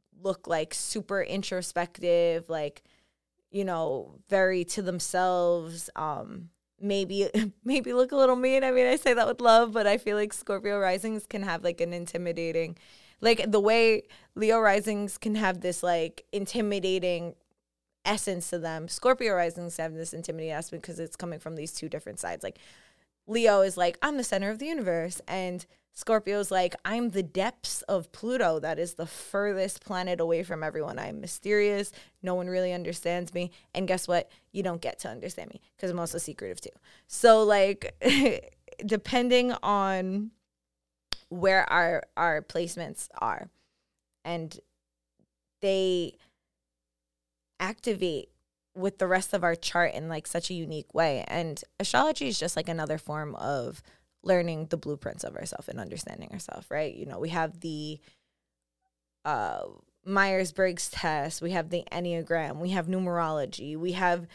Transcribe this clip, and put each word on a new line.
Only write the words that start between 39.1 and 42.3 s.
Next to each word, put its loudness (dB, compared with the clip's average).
on 0
where 4
our, 2
our 2